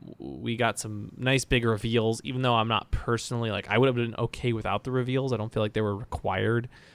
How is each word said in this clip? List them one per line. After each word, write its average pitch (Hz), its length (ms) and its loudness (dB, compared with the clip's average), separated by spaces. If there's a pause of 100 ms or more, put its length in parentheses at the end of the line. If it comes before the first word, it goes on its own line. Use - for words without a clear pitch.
(180)
w-, 65 220 -10
we 117 160 -4
got 113 220 0
some 107 380 -8
nice 131 300 2
big 123 180 2
reveals, 113 600 2
even 127 180 -4
though 123 120 4
I'm 113 140 4
not 110 220 -2
personally, 117 600 0
like, 101 180 -4
I 107 100 4
would 131 80 8
have 123 100 2
been 117 220 0
okay 120 340 -2
without 104 320 -2
the 131 60 -6
reveals. 127 420 0
I 117 60 2
don't 107 140 -6
feel 113 100 0
like 107 100 0
they 110 80 0
were 101 160 0
required. 107 720 0 (260)